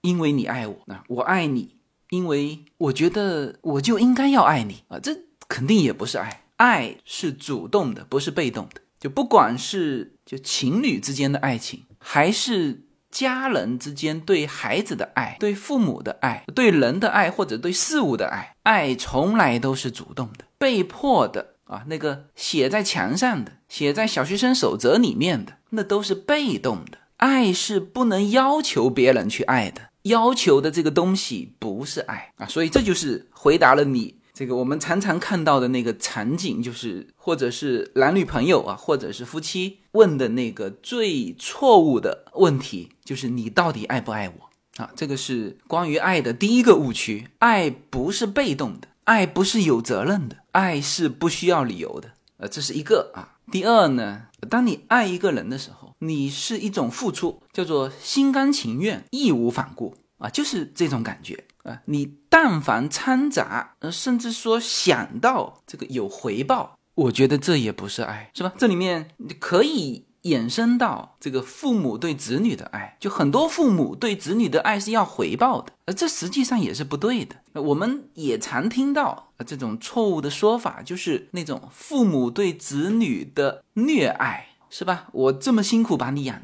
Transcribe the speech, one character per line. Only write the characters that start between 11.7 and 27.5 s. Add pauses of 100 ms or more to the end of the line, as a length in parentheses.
还
是 (260)
家
人
之
间
对
孩
子
的
爱、
对
父
母
的
爱、 (100)
对
人
的
爱
或
者
对
事
物
的
爱，
爱
从
来
都
是
主
动
的、 (100)
被
迫
的
啊，
那
个
写
在
墙
上
的、 (160)
写
在
小
学
生
守
则
里
面
的， (120)
那
都
是
被
动
的。 (220)
爱